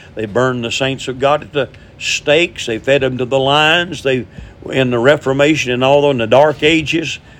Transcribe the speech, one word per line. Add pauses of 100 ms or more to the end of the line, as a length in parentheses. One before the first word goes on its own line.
(140)
They
burned
the
saints
of
God
at
the (300)
stakes.
They
fed
them
to
the
lions.
They, (440)
in
the
Reformation
and
all
in
the
Dark
Ages, (220)